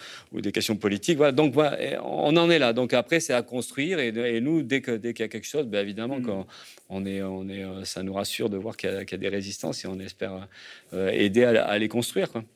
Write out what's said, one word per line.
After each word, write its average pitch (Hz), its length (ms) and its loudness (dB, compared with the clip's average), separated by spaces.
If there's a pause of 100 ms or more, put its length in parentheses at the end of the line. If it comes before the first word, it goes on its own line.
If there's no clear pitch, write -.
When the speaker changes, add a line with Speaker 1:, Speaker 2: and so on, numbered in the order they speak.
(340)
Speaker 1:
ou - 80 -4
des 101 100 -2
questions 107 240 0
politiques. 104 420 2
Voilà. 143 140 6
Donc, 139 220 4
voilà, 147 280 2
et - 220 -2
on - 320 2
en 170 140 6
est 170 100 6
là. 120 140 4
Donc 123 200 0
après, 127 280 2
c'est 139 120 0
à 120 80 2
construire. 135 580 -4
Et, 123 100 0
et 117 320 0
nous, 156 200 2
dès 131 200 0
que, 127 100 -6
dès 113 220 -2
qu'il 110 100 -4
y - 20 0
a 104 40 -6
quelque 107 160 -10
chose, 143 220 -2
ben 101 120 -2
évidemment 107 380 -4
Speaker 2:
Mm. 123 80 -4
Speaker 1:
qu'on, 98 220 -4 (420)
on 98 160 -4
est, 98 160 -4
on 95 260 -6
est, 98 160 -8
euh, 95 220 -10
ça - 160 -8
nous 95 120 -4
rassure 101 360 -2
de 101 80 -2
voir 104 180 -6
qu'il - 140 -4
y 92 40 0
a, 98 120 -6
qu'il - 100 -8
y 98 40 -8
a 95 100 -4
des 98 60 -2
résistances, - 500 -6
et - 20 -8
on 95 120 -6
espère, 95 480 -10 (460)
euh, 92 180 0
aider 104 320 6
à, 120 220 6
à 104 120 0
les 107 100 0
construire, 120 440 -2
quoi. 113 120 -8 (120)